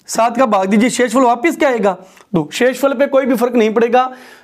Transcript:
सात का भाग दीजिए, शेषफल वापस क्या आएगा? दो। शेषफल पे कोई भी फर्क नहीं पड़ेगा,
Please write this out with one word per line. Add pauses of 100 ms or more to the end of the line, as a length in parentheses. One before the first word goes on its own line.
सात
का
भाग
दीजिए,
शेषफल
वापस
क्या
आएगा? (380)
दो।
शेषफल
पे
कोई
भी
फर्क
नहीं
पड़ेगा, (340)